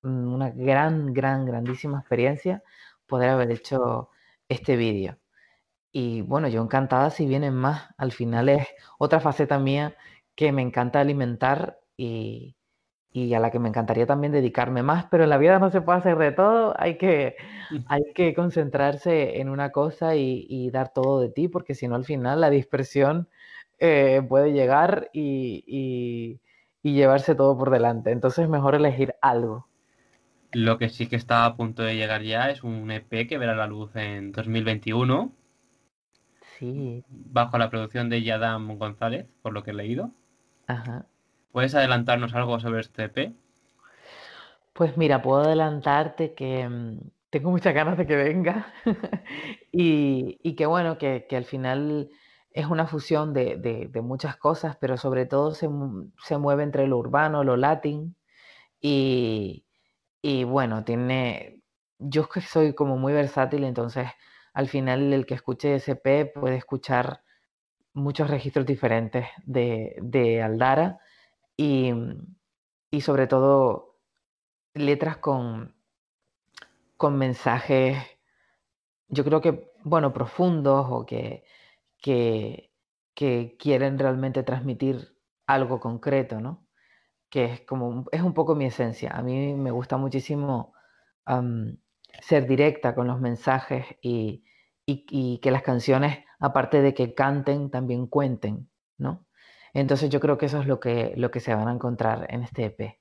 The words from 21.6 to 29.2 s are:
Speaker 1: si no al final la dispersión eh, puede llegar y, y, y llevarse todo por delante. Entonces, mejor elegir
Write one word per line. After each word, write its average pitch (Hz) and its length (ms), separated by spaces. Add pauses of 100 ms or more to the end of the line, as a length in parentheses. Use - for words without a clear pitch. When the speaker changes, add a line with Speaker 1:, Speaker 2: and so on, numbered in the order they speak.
Speaker 1:
si 131 120
no 120 80
al 131 100
final 139 360
la 156 80
dispersión 139 800 (520)
eh, 139 480
puede 143 240
llegar 143 580
y, 135 560
y, 123 720 (420)
y 147 120
llevarse 139 420
todo 135 220
por 131 120
delante. 120 420
Entonces, 127 360
mejor 143 280
elegir 135 460